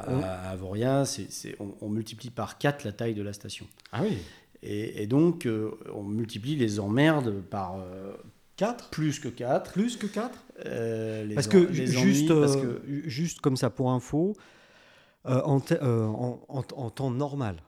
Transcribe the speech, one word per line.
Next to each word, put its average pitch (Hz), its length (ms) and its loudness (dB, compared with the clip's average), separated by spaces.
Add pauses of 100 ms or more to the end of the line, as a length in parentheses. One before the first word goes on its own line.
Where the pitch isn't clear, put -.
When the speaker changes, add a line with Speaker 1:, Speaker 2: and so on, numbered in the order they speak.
Speaker 1:
à, 127 100 0
Speaker 2:
Ouais. 139 60 2
Speaker 1:
à 92 280 -4
Avoria, 107 560 0
c'est, - 260 -6
c'est, 104 260 -10
on, 101 220 -8
on 107 80 -6
multiplie 110 420 -4
par - 260 -8
quatre 143 280 0
la 104 80 -4
taille 117 220 -2
de 104 80 -4
la 101 100 -6
station. - 340 -14 (240)
Speaker 2:
Ah 117 140 -2
oui. 196 120 0 (460)
Speaker 1:
Et, 104 400 -6
et 104 60 -4
donc, 165 380 4
euh, 107 260 0 (200)
on 104 120 -8
multiplie 110 500 -4
les 110 240 2
emmerdes 123 540 4 (180)
par, 95 300 -4
euh, 95 320 -10 (440)
Speaker 2:
Quatre ? 240 340 -2
Speaker 1:
plus 151 280 -2
que 123 100 -8
quatre. 127 440 -2
Speaker 2:
Plus 233 240 0
que 208 100 -6
quatre ? 226 320 -6 (280)
Speaker 1:
Euh, 110 580 -4
les 107 100 -4
Speaker 2:
Parce - 140 0
Speaker 1:
en-, - 20 -2
Speaker 2:
que 196 80 10
Speaker 1:
les 151 300 6
Speaker 2:
ju-, 127 100 2
juste, 143 320 6
Speaker 1:
ennuis, 156 120 8
parce 139 160 6
Speaker 2:
euh, 123 220 -2
Speaker 1:
que - 60 -16
Speaker 2:
ju-, 143 240 -6
juste 160 300 -4
comme 135 160 2
ça 123 140 2
pour 127 200 0
info, 151 460 0 (920)
euh, 127 160 2
en 139 180 4
te-, 165 140 0
euh, 117 320 2
en, 120 420 -2
en, 135 140 -4 (140)
en 123 140 -4
temps 135 200 -2
normal, 127 460 -2 (120)